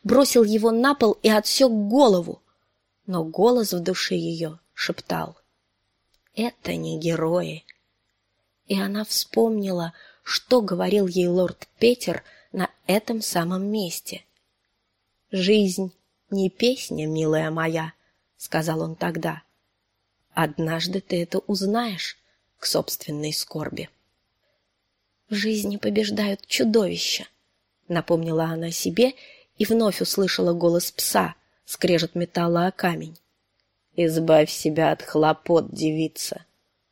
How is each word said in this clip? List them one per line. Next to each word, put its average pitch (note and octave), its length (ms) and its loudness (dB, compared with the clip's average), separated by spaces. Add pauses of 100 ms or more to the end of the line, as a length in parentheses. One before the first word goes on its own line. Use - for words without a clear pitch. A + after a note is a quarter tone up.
бросил B3 400 6
его G#3+ 280 2
на B3 220 4
пол A3+ 300 2
и A3 60 6
отсек A3 420 4
голову. G#3 680 4 (640)
Но F3+ 180 -2
голос G#3 480 2
в F3+ 80 -2
душе F3+ 360 -4
её E3 440 -6 (140)
шептал: - 640 -6 (1000)
«Это A3 400 -4
не D#3+ 240 -6
герои». D#3+ 640 -2 (1040)
И G3 120 -2
она G3 280 -4
вспомнила, G3 880 0 (300)
что - 380 2
говорил F#3 460 2
ей F3+ 200 2
лорд F3+ 420 0 (100)
Петер A#3 440 2 (280)
на F#3 180 -4 (180)
этом A3 340 0
самом F#3 500 -2
месте. - 540 -8 (1040)
«Жизнь F#3+ 640 2 (360)
не G3 200 0
песня, F#3 580 -2
милая D#3 440 0
моя», D#3+ 420 -4 (420)
сказал D#3+ 460 -4
он D#3+ 140 -8
тогда. E3 480 -6 (880)
«Однажды E3 680 -2
ты F3 240 -4
это F#3+ 160 -6
узнаешь G3+ 760 -4 (420)
к - 60 -8
собственной D3+ 680 -4
скорби». D#3 580 -8 (1400)
«В G#3+ 60 -4
жизни G3+ 420 -2
побеждают G#3 680 -2
чудовища», G#3 840 0 (600)
напомнила E3 580 0
она E3 260 -6
себе F#3+ 420 0 (440)
и G#3+ 80 0
вновь A3 360 2
услышала F#3 520 0
голос E3+ 380 2
пса, F3+ 440 -2 (300)
скрежет E3+ 500 0
металла E3+ 520 0
о F#3+ 40 -2
камень. E3 460 -4 (800)
«Избавь D#3+ 540 4
себя D#3 420 0
от D#3 100 -4
хлопот, D#3 720 0
девица. - 720 -6 (460)